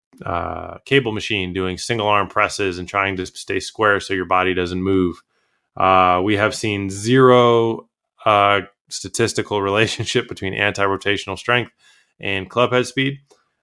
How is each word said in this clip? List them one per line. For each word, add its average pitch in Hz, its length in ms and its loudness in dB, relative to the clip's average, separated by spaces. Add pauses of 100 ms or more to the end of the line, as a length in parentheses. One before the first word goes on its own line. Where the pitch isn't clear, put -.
(240)
uh, 85 600 -8
cable 120 280 2
machine 95 400 -4
doing 92 260 -4
single 110 300 -2
arm 101 200 2
presses 98 500 -2
and 90 100 -10
trying 98 280 -2
to 92 100 -6
stay - 340 -6
square 101 400 0
so 98 140 -6
your 92 100 -4
body 92 300 0
doesn't 90 280 -2
move. 92 400 0 (540)
Uh, 92 480 4
we 104 120 0
have 104 180 0
seen 101 360 -4
zero, 117 960 4 (360)
uh, 101 360 4 (280)
statistical 104 760 -4
<laughs> 98 80 -2
relationship 110 580 0
between 98 260 -8
anti-rotational 101 840 -2
strength 120 340 -2 (480)
and 98 300 -6
club 120 220 2
head 127 140 0
speed. 135 320 -4 (440)